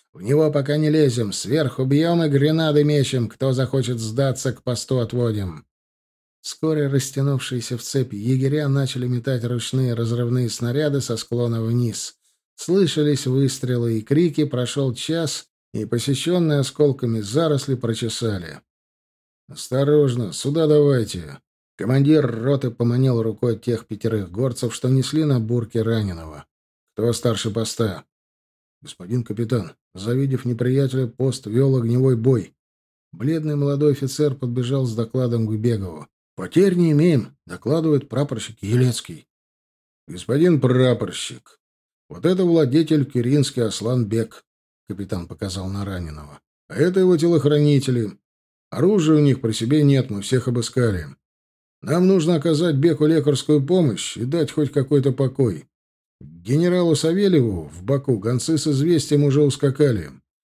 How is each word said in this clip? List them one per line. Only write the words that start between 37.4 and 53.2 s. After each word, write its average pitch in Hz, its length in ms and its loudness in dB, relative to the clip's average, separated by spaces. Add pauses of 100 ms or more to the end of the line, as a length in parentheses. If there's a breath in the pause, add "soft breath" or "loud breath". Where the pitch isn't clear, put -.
докладывает 143 600 -2
прапорщик 131 540 -6
Елецкий. 113 640 -2 (800)
«Господин 139 540 2
прапорщик», 120 1000 0 (500)
«Вот 87 180 -8
это 185 180 2
владетель 156 600 2
Киринский 127 580 0
Асланбек», — 113 840 -2 (440)
капитан 92 380 -8
показал 95 420 -10
на 101 160 -8
раненого. 78 560 -12 (280)
«А - 60 -16
это 180 260 2
его 185 160 6
телохранители. 147 960 2 (580)
Оружия 160 460 4
у 151 40 6
них 143 200 4
при 110 120 -2
себе 135 300 0
нет, 139 280 4
мы 101 120 -6
всех 127 260 -2
обыскали. 117 580 -2 (760)
Нам 175 240 2
нужно 180 280 4
оказать 160 420 0
Беку 151 300 2
лекарскую 147 580 2